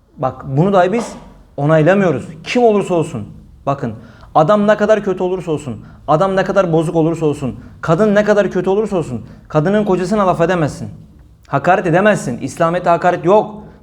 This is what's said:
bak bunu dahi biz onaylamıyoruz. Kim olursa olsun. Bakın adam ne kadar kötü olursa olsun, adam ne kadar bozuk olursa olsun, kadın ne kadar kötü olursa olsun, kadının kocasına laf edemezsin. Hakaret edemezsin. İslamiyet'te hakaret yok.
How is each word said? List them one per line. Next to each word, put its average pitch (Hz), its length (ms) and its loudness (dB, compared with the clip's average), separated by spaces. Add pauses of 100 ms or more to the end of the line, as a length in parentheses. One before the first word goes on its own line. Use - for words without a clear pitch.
(180)
bak 131 300 -6
bunu 156 260 0
dahi 190 200 4
biz 226 200 -4 (440)
onaylamıyoruz. 160 720 2 (160)
Kim 247 200 0
olursa 208 300 2
olsun. 151 340 -4 (380)
Bakın 127 280 -4 (420)
adam 202 320 4
ne 208 100 4
kadar 208 260 2
kötü 190 200 -4
olursa 180 280 -4
olsun, 123 340 -8 (220)
adam 190 280 2
ne 190 80 2
kadar 190 300 0
bozuk 165 220 0
olursa 160 300 0
olsun, 131 340 -4 (220)
kadın 196 340 2
ne 208 80 2
kadar 202 280 2
kötü 185 180 -2
olursa 202 280 0
olsun, 123 280 -6 (220)
kadının 196 380 0
kocasına 190 420 0
laf 165 140 0
edemezsin. 165 480 -2 (580)
Hakaret 180 400 0
edemezsin. 175 540 2
İslamiyet'te 170 480 -2
hakaret 170 360 0
yok. 208 380 0 (200)